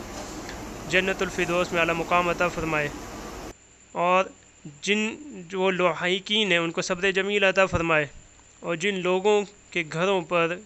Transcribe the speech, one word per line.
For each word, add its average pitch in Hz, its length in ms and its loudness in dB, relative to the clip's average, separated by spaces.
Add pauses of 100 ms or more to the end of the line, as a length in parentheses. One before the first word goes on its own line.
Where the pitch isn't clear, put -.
(920)
जन्नतुल 185 400 2
फिरदौस 175 420 0
में 170 80 2
आला 165 140 2
मुकाम 175 360 2
अता 170 200 0
फ़रमाए 156 400 -2 (1040)
और 180 360 2 (540)
जिन 214 680 -2
जो 190 220 2
लोहाइकीन 180 800 2
हैं 170 80 6
उनको 165 220 -2
सब्र 185 300 0
जमील 196 360 2
अता 190 180 4
फ़रमाए 165 420 2 (540)
और 170 140 -4
जिन 190 220 -2
लोगों 185 440 2 (300)
के 175 120 -2
घरों 175 400 0
पर 165 300 0 (120)